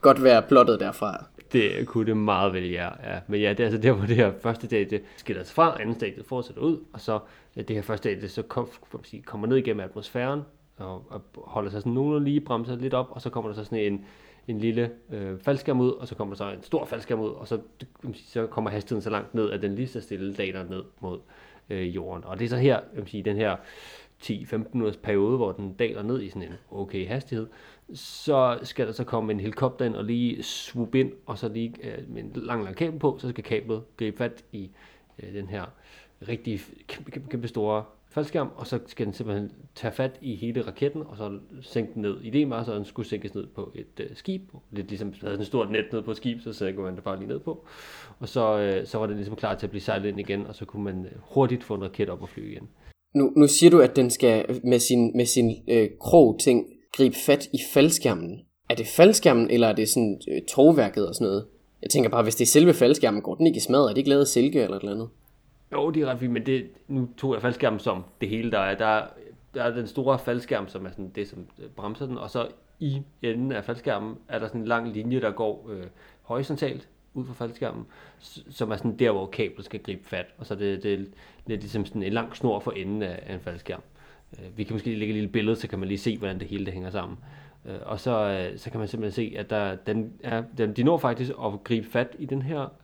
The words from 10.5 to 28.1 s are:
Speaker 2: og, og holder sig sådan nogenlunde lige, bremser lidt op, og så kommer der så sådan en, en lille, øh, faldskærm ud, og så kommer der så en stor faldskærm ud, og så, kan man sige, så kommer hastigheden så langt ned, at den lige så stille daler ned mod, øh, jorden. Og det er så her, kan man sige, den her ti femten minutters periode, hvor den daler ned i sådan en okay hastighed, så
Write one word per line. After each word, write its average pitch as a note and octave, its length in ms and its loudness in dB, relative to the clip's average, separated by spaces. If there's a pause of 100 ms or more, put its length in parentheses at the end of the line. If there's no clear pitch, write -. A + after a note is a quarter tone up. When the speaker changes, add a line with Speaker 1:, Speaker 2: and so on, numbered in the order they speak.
Speaker 2:
og, F#2 320 -12
og G#2+ 120 -14 (140)
holder G2+ 360 -6
sig G#2 100 -6
sådan A#2+ 120 -2
nogenlunde C#3+ 320 2
lige, C#3+ 160 2
bremser B2 340 -4
lidt B2+ 180 -4
op, B2+ 180 0
og A#2+ 100 -14
så - 80 -6
kommer A2 220 -6
der G#2 40 -8
så G#2+ 80 -10
sådan A2 160 -4
en, G2+ 260 -2 (420)
en A2 120 -4
lille, A#2 300 0 (220)
øh, G2 280 -8
faldskærm C#3 420 0
ud, B2+ 100 4
og B2 160 -8
så - 80 -12
kommer G2 200 -8
der - 20 -18
så G2+ 140 -8
en F#2 120 -14
stor C#3+ 220 -2
faldskærm A2+ 340 -6
ud, G#2+ 100 -4
og - 180 -12
så, A#2 100 -4 (220)
kan C3+ 80 -16 (160)
man A#2+ 100 -8
sige, - 180 -18
så A2+ 160 -2
kommer A2 240 -4
hastigheden G#2 300 -4
så G#2 80 -6
langt G2+ 260 -4
ned, G#2+ 160 0
at G2 100 -6
den G2+ 140 -4
lige B2 120 -6
så A#2+ 140 -10
stille G2 320 -8
daler F#2+ 360 -6
ned F#2+ 140 -8 (160)
mod, F2+ 200 -10 (500)
øh, F2+ 260 -4
jorden. F2+ 280 -8
Og F#2+ 160 -10
det A#2 60 -2
er A#2 40 -4
så B2 80 -2
her, B2+ 220 4 (140)
kan - 60 -12
man G2 80 -8
sige, G2+ 160 -10
den G#2 140 0
her G#2 180 0 (640)
ti G#2 240 -6
femten A2 340 -6
minutters G#2+ 180 0
periode, G#2+ 400 2
hvor A2 140 0
den F#2+ 220 -8
daler G#2 300 -2
ned A#2 180 -2
i G2+ 80 -10
sådan F#2+ 120 -10
en F2 120 -12 (180)
okay G2 360 -6
hastighed, A2+ 400 -6 (460)
så C3 720 2